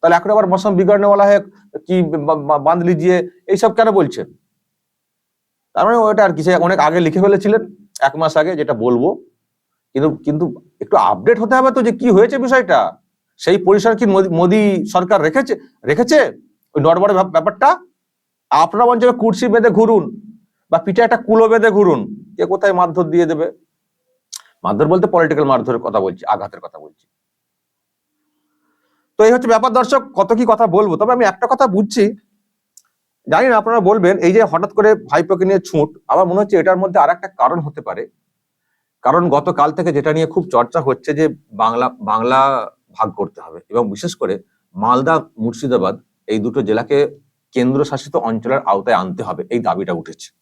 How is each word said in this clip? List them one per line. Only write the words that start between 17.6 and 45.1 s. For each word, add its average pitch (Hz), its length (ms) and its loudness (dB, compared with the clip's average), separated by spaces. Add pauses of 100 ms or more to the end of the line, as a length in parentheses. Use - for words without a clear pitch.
আপনারা 170 360 2
বরঞ্চ 240 200 2
কুর্সি 240 420 0
বেঁধে 226 220 2
ঘুরুন 202 520 0 (480)
বা 165 80 0
পিঠে 190 240 0
একটা 233 160 2
কুলো 226 300 2
বেঁধে 226 220 4
ঘুরুন, 180 460 0 (220)
কে - 80 -2
কোথায় 190 280 0
মারধর 175 300 0
দিয়ে 170 220 0
দেবে। 160 260 -4 (1120)
মারধর 101 220 0
বলতে 180 220 0
পলিটিক্যাল 160 400 0
মারধরের 123 320 -2
কথা 104 200 -4
বলছি, 95 260 -6
আঘাতের - 340 -6
কথা 87 200 -20
বলছি। - 280 -20 (2000)
তো 214 60 4
এই 220 80 6
হচ্ছে 247 160 0
ব্যাপার 226 260 2
দর্শক, 254 280 2 (140)
কত 196 180 0
কি 226 140 0
কথা 220 200 2
বলবো। 185 280 0
তবে 220 180 0
আমি 247 120 0
একটা 202 240 -2
কথা 262 180 2
বুঝছি, 208 480 0 (1160)
জানি 214 180 2
না 233 80 2
আপনারা 226 220 0
বলবেন, 190 380 2
এই 175 160 0
যে 220 100 4
হঠাৎ 170 300 -2
করে 220 220 4
ভাইপোকে 180 500 -2
নিয়ে 190 140 2
ছুট, 156 380 -4 (100)
আমার 156 180 2
মনে 180 140 -2
হচ্ছে 202 180 0
এটার 180 200 2
মধ্যে 185 220 -2
আর 151 100 4
একটা 175 180 -4
কারণ 160 320 -2
হতে 147 220 -10
পারে। 101 280 -10 (920)
কারণ 170 280 2
গতকাল 143 420 0
থেকে 170 220 -4
যেটা 143 200 0
নিয়ে 160 120 0
খুব 160 240 -4
চর্চা 120 320 0
হচ্ছে 135 320 -4
যে 156 220 -2 (160)
বাংলা, 117 380 -2
বাংলা 123 840 -2 (200)
ভাগ 110 220 -4
করতে - 280 -8
হবে, 82 180 -20 (100)
এবং 110 220 -2
বিশেষ 175 240 -10
করে 107 280 -6 (300)
মালদা, 127 520 -2 (140)